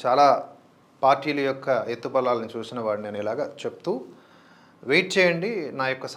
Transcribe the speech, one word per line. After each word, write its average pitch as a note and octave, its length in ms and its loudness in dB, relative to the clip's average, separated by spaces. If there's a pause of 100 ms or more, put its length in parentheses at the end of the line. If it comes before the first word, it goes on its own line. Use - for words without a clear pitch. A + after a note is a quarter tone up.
చాలా C3+ 200 6 (760)
పార్టీల C#3+ 380 2
యొక్క C3+ 480 0
ఎత్తుపల్లాలను B2 680 -2
చూసిన A#2 240 -8
వాడిని G#2+ 280 -4
అని G#2 100 -8
ఇలాగా G#2+ 280 -4 (160)
చెప్తూ, - 300 -6 (920)
"వెయిట్ F#3 360 2
చేయండి, F3 520 0 (100)
నా C3 80 -2
యొక్క C3 180 -6 (100)